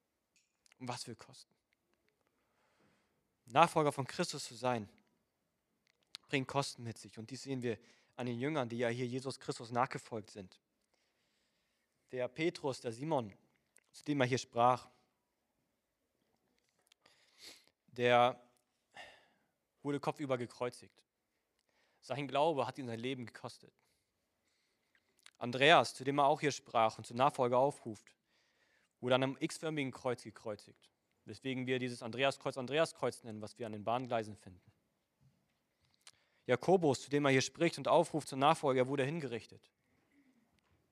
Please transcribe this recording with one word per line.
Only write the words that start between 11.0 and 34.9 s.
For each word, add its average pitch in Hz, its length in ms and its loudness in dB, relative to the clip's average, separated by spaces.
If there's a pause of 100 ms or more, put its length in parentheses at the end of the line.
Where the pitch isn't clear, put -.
Der 123 160 -4
Petrus, 156 540 -4
der 120 100 -6
Simon, 123 420 -4 (600)
zu - 100 -20
dem 147 160 0
er 123 80 4
hier 127 100 2
sprach, 120 520 2 (3000)
der 123 500 4 (1400)
wurde 143 200 -4
kopfüber 143 360 -2
gekreuzigt. 120 640 -8 (1000)
Sein 135 260 -6
Glaube 139 400 0
hat 131 100 -10
ihn 131 100 -8
sein 113 120 -6
Leben 127 260 -6
gekostet. - 480 -16 (1600)
Andreas, 131 580 6
zu 131 80 -12
dem 139 160 0
er 143 60 6
auch 147 160 2
hier 143 100 2
sprach - 460 0
und 107 80 -12
zur 117 100 -12
Nachfolge 123 420 4
aufruft, 131 560 -2 (840)
wurde 123 160 4
an 127 80 4
einem 135 160 -2
x-förmigen 156 520 -4
Kreuz 123 320 -4
gekreuzigt. - 640 -14 (360)
Weswegen 127 400 -6
wir 127 140 0
dieses 123 240 -6
Andreaskreuz 131 540 -2
Andreaskreuz 131 680 -2
nennen, 107 180 -12
was - 160 -14
wir 120 80 -8
an 107 60 -8
den 104 140 -10
Bahngleisen 113 500 -2
finden. 92 260 -20 (1900)